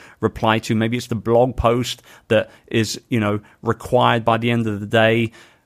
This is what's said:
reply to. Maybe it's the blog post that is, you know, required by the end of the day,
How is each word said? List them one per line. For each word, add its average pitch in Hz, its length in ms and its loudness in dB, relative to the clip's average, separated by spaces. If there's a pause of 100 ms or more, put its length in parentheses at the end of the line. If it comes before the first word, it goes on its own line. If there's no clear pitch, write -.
(200)
reply 110 400 0
to. 113 160 -4
Maybe 113 220 -2
it's 120 100 -8
the 117 80 -4
blog 117 420 2
post 120 460 -2 (240)
that 107 240 0 (160)
is, - 420 -2
you 120 100 0
know, 104 200 -2 (240)
required 120 600 0
by 113 140 0
the 120 140 -2
end 117 160 0
of 104 120 -4
the 104 60 -8
day, 113 460 2 (340)